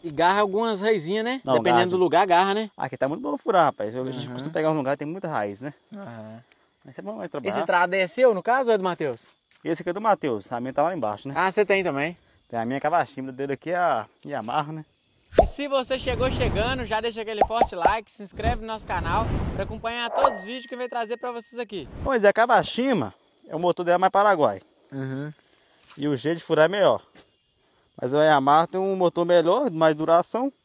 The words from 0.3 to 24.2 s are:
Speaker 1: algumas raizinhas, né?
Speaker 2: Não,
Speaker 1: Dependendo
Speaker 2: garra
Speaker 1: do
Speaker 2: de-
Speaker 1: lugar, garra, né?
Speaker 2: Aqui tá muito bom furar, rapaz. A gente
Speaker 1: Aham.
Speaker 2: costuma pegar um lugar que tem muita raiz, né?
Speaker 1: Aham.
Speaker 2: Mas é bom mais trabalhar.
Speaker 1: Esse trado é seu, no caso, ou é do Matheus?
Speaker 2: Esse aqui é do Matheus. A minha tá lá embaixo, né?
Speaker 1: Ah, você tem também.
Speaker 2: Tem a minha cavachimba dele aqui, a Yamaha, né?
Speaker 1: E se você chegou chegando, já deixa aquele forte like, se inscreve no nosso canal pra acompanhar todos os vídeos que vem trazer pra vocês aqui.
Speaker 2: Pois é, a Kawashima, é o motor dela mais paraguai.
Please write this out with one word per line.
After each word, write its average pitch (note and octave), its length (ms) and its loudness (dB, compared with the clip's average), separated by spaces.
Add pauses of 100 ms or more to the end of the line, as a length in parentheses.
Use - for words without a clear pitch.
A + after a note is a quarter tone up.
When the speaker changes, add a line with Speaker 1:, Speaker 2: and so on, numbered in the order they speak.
Speaker 1:
algumas G#3 400 0
raizinhas, G#3 420 0
né? B3+ 220 -4
Speaker 2:
Não, C3 80 2
Speaker 1:
Dependendo G#3+ 280 4
Speaker 2:
garra F#3 40 4
Speaker 1:
do F3+ 60 -4
Speaker 2:
de- F3+ 60 -2
Speaker 1:
lugar, F3+ 280 4
garra, F#3+ 300 4
né? G#3+ 200 -4
Speaker 2:
Aqui C3 220 -6
tá C3+ 100 0
muito E3 140 -4
bom D4 160 -6
furar, F#3 280 4
rapaz. A2 300 -2
A B2+ 100 -4
gente B2 200 -8
Speaker 1:
Aham. B2 80 -12
Speaker 2:
costuma C3+ 200 -10
pegar D#3 180 0
um D#3 40 0
lugar C#3 200 -2
que D3 100 -10
tem - 20 -8
muita F3+ 200 -10
raiz, G#2 340 -4
né? C#3+ 100 -10 (240)
Speaker 1:
Aham. A2+ 480 -16 (400)
Speaker 2:
Mas C3 140 -18
é - 60 -14
bom G3+ 100 -12
mais G3 160 -10
trabalhar. D#3 260 -6
Speaker 1:
Esse D3+ 120 -2
trado F3+ 260 2
é F#3+ 140 0
seu, B3 260 4
no F#3 80 -4
caso, B3 300 0
ou - 20 6
é G#3+ 60 4
do F#3 40 -4
Matheus? D#3+ 380 -4 (420)
Speaker 2:
Esse E3 200 -4
aqui F3 80 -4
é - 20 -2
do G3+ 80 -6
Matheus. D3+ 500 0
A A#2+ 80 -4
minha B2+ 140 -6
tá C#3+ 80 0
lá F3 140 0
embaixo, A2 320 -4
né? C#3 100 -8
Speaker 1:
Ah, F#3 140 0
você G#3 120 2
tem G3 200 2
também. D#3 340 -2 (320)
Speaker 2:
Tem A#2 100 -4
a A2+ 60 -2
minha C3 140 -2
cavachimba C#3 520 -2
dele C#3 220 -6
aqui, D#3 180 -8
a D#3 360 0 (180)
Yamaha, C#3+ 480 -6
né? D#3 120 -12 (560)
Speaker 1:
E - 60 4
se C#4+ 200 -6
você C4+ 300 -2
chegou B3+ 340 -2
chegando, A#3+ 540 -2
já G#3+ 160 -4
deixa A3+ 220 -6
aquele G#3+ 240 -2
forte A3 280 0
like, G3+ 360 0
se - 100 -18
inscreve A3 400 -4
no A3 60 -12
nosso A3 180 -10
canal F#3 400 -2 (300)
pra F#3+ 80 -6
acompanhar A#3 480 -6
todos C#4 300 0
os F#3 40 -12
vídeos B3 220 -10
que B3+ 80 -12
vem B3 120 -8
trazer A#3 300 -6
pra B3 140 -8
vocês A#3 280 -12
aqui. G3+ 300 -8 (140)
Speaker 2:
Pois B3+ 200 0
é, G#3 40 10
a G3+ 60 8
Kawashima, A3 760 4 (360)
é - 80 -10
o D#3 40 -4
motor F3 240 2
dela F3 140 4
mais F#3 140 4
paraguai. D#3+ 500 4 (300)